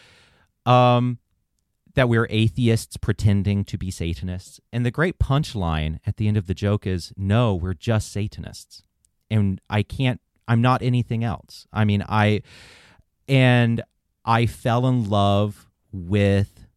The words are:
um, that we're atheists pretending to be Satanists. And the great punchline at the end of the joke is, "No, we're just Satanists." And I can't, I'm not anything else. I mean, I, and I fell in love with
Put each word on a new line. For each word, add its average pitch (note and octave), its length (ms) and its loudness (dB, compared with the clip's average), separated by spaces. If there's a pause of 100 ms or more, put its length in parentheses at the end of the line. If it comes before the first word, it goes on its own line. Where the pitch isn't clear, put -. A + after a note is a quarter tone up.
(640)
um, B2 540 4 (760)
that B2+ 160 2
we're A#2 200 2
atheists A2+ 680 0
pretending G2+ 640 0
to - 140 -6
be F#2 120 -8
Satanists. F2+ 680 -8 (140)
And A#2+ 120 -2
the A#2+ 60 0
great E3 260 -2
punchline E2 880 -2
at G2+ 120 -4
the G#2+ 100 -2
end G#2 80 0
of F#2 120 -2
the F#2+ 60 -4
joke G2+ 320 -2
is, F#2 300 -6
"No, G#2 400 0
we're F2+ 180 -4
just G#2+ 380 -4
Satanists." - 720 -10 (480)
And G2 380 0
I G#2 120 0
can't, B2+ 380 -4 (260)
I'm A#2 160 2
not B2+ 200 2
anything A#2+ 420 -2
else. - 480 -10
I G#2+ 140 2
mean, G#2 240 2
I, G#2+ 320 2 (880)
and B2 520 4 (440)
I A2+ 200 2
fell A#2+ 420 -2
in B2 220 0
love G2+ 600 0 (240)
with G2 720 0 (120)